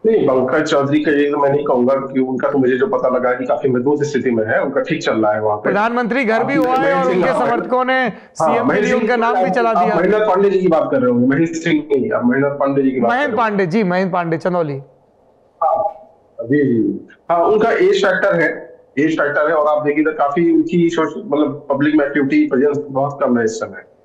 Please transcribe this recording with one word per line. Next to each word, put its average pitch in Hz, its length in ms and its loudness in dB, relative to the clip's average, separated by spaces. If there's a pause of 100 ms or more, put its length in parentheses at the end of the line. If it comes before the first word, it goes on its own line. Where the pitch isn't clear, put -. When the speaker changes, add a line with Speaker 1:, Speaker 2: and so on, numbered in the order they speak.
Speaker 1:
नहीं, 196 220 2
पंकज 135 420 0
चौधरी 147 340 0
का 156 80 0
ये 143 200 2
तो 147 60 -2
मैं 139 120 2
नहीं 139 160 0
कहूंगा, 123 300 2
क्योंकि - 240 -4
उनका 131 300 -2
तो 143 80 0
मुझे 127 200 2
जो 131 100 0
पता 127 220 0
लगा 123 240 0
कि 131 120 -6
काफी 135 240 0
मजबूत 139 340 0
स्थिति 131 280 -2
में 110 140 0
है, 135 180 -2
उनका - 180 -2
ठीक - 220 -4
चल 123 140 -2
रहा 107 160 0
है 107 80 -2
वहाँ 107 160 -2
पे। - 60 -12
Speaker 2:
प्रधानमंत्री 240 640 -2
घर 226 180 0
भी 269 100 -2
Speaker 1:
हाँ, 311 100 2
Speaker 2:
हुआ 254 120 0
है - 20 0
और 269 80 0
Speaker 1:
महेंद्र 269 180 0
सिंह 254 140 0
Speaker 2:
उनके - 220 0
Speaker 1:
हाँ, - 80 0
Speaker 2:
समर्थकों 247 380 -2
ने 254 80 0
Speaker 1:
हाँ, 254 180 0 (240)
Speaker 2:
सीएम 156 180 0
के 156 60 0
Speaker 1:
महेंद्र 208 200 0
Speaker 2:
लिए - 100 0
Speaker 1:
सिंह 247 120 2
Speaker 2:
उनका 226 140 0
नाम 226 280 0
भी 180 60 0
चला 226 200 0
Speaker 1:
आप 226 140 2
Speaker 2:
दिया। 170 120 0
Speaker 1:
महेंद्र 196 240 2
पांडे 196 300 2
जी 196 100 2
की 185 80 2
बात 156 240 2
कर 131 100 0
रहे 123 100 2
होंगे, 123 160 2
महेंद्र 165 260 0
सिंह 156 380 -2
नहीं, 117 200 0
आप 120 140 -2
महेंद्र 139 240 2
पांडे 139 320 0
जी 131 100 2
की 127 80 -4
बात 120 120 2
कर 247 60 0
Speaker 2:
महेंद्र 277 180 -2
Speaker 1:
रहे 240 60 0
होंगे। 208 160 0
Speaker 2:
पांडे 185 140 0
जी, 220 120 2
महेंद्र 180 300 0
पांडे, 170 240 -2
चंदौली। 165 400 -2 (840)
Speaker 1:
हाँ, - 200 0 (580)
जी, 120 420 0
जी। 98 240 -6 (240)
हाँ, 170 120 2
उनका 208 280 2
एज 196 340 2
फैक्टर 185 360 0
है, - 380 -6 (200)
एज 156 200 0
फैक्टर 151 300 0
है 165 60 0
और 151 220 2
आप 147 80 -4
देखिए 147 160 0
इधर 156 100 0
काफी 160 420 0
उनकी 165 360 2
सोच-, 160 360 -4
मतलब 143 440 -2
public 147 260 0
में 143 100 4
activity, 147 420 0
presence 139 300 2 (120)
बहुत 135 320 -2
कम 123 160 2
है 113 80 0
इस - 140 -2
समय। 101 240 -10 (220)